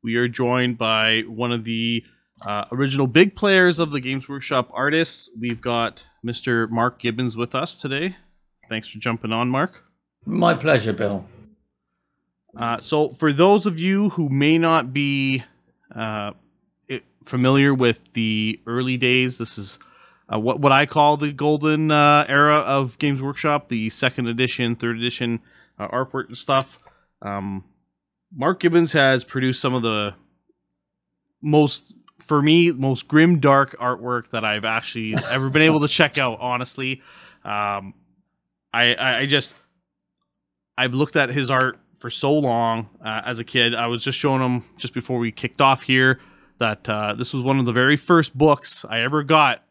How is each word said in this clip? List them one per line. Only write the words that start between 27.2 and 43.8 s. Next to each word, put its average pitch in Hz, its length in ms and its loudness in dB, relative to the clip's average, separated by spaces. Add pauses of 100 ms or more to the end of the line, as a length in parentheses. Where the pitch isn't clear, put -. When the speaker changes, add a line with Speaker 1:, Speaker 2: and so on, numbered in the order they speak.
Speaker 1:
Um, 98 420 -8 (680)
Mark 160 240 -2
Gibbons 170 340 2
has 135 300 4
produced 131 380 -2
some 135 120 0
of 127 100 -2
the 107 320 -2 (1300)
most, 147 540 2 (260)
for 147 220 0
me, 170 300 6
most 131 340 -2
grim, 160 320 6
dark 139 400 4
artwork 123 540 -6
that 110 120 -4
I've 104 200 -2
actually 110 580 -4
Speaker 2:
<laughs> - 80 -8
Speaker 1:
ever 131 180 -2
been 147 140 2
able 156 200 6
to 147 60 0
check 147 300 0
out, 123 220 -2
honestly. 127 600 -6 (420)
Um, 101 500 -4 (800)
I, 120 200 4
I, 127 240 -2
I 135 80 -2
just, 143 280 -2 (1200)
I've 127 160 -2
looked 139 220 -2
at 139 140 2
his 135 240 -2
art 127 260 0 (200)
for 117 120 -12
so 139 220 -2
long, 117 560 -2 (140)
uh, 110 220 -6
as 110 140 -8
a 117 60 -8
kid. 120 320 0
I 117 100 -2